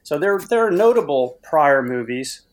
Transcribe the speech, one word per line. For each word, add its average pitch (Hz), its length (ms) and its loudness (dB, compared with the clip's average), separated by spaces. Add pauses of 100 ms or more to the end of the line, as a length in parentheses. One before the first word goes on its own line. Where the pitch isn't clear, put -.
So 147 120 -4
there, 196 220 0
there 226 260 -2
are 214 60 0
notable 170 720 0
prior 143 400 2
movies, 123 600 -8 (100)